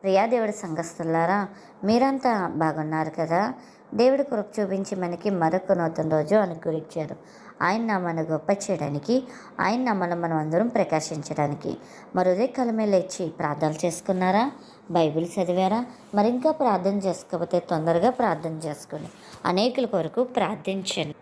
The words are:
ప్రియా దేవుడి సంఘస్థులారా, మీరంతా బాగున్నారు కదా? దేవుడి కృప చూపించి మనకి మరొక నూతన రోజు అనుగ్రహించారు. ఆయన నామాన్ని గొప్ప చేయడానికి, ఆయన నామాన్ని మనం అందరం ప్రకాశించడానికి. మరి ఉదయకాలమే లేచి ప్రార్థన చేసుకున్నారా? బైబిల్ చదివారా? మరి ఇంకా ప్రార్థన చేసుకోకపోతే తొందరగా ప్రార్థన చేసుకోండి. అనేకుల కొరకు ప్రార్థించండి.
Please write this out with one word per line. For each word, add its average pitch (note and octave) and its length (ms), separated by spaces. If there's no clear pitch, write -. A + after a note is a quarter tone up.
ప్రియా G3 240
దేవుడి A3+ 260
సంఘస్థులారా, E3 920
మీరంతా A#3+ 640
బాగున్నారు D#3 640
కదా? F3+ 340
దేవుడి C4 280
కృప G#3+ 380
చూపించి G3 360
మనకి F3 340
మరొక F3+ 420
నూతన E3 360
రోజు D#3 260
అనుగ్రహించారు. E3 840
ఆయన G3+ 200
నామాన్ని F3+ 400
గొప్ప D#3 280
చేయడానికి, G3 760
ఆయన G#3 200
నామాన్ని F#3 360
మనం E3+ 200
అందరం D#3+ 320
ప్రకాశించడానికి. D3+ 1080
మరి F#3 140
ఉదయకాలమే A3+ 560
లేచి F#3 420
ప్రార్థన D3+ 460
చేసుకున్నారా? F#3 680
బైబిల్ E3 380
చదివారా? F#3 460
మరి G#3 140
ఇంకా B3+ 220
ప్రార్థన G#3+ 480
చేసుకోకపోతే F3 640
తొందరగా E3+ 500
ప్రార్థన E3 560
చేసుకోండి. D3+ 420
అనేకుల A#3 400
కొరకు G3+ 400
ప్రార్థించండి. F#3 960